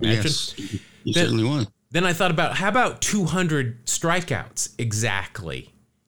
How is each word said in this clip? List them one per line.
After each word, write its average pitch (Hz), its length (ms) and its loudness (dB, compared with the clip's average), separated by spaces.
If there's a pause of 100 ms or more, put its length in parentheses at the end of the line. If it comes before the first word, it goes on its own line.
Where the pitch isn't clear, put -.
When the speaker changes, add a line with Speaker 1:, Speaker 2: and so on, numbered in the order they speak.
Speaker 1:
imagine. 110 200 4
Speaker 2:
Yes, - 280 -2
he - 280 -8 (320)
Speaker 1:
Then - 20 2 (100)
Speaker 2:
certainly 113 200 2
was. 135 220 2 (240)
Speaker 1:
then 175 140 0
I 175 80 2
thought 180 180 2
about, 160 260 0
how 190 120 0
about 214 340 0
two 208 220 2
hundred 151 640 0
strikeouts - 920 -2
exactly 98 960 -4 (340)